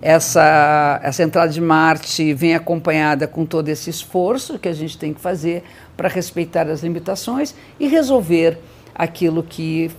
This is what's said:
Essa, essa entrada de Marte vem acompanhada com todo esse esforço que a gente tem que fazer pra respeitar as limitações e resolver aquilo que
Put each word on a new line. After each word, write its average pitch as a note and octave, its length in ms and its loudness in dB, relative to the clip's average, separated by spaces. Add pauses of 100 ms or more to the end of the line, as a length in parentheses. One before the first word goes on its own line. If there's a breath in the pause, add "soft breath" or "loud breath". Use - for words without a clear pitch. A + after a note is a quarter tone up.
Essa, D3+ 1000 4
essa D3 220 -2
entrada E3 260 2
de D#3 120 -4
Marte D#3+ 720 2
vem E3 220 2
acompanhada D#3 720 0
com D#3+ 200 -4
todo D#3+ 240 -4
esse D3+ 200 -6
esforço G3 680 -4
que - 80 -6
a E3+ 60 -2
gente D#3 240 -8
tem D#3 160 -6
que - 80 -14
fazer E3+ 420 -4 (320 loud breath)
pra - 140 -4
respeitar E3+ 580 -4
as D3+ 160 -6
limitações F#3+ 720 -4 (240 loud breath)
e C#4+ 80 0
resolver G#3 680 2 (360 loud breath)
aquilo E3 480 -2
que D#3+ 580 -4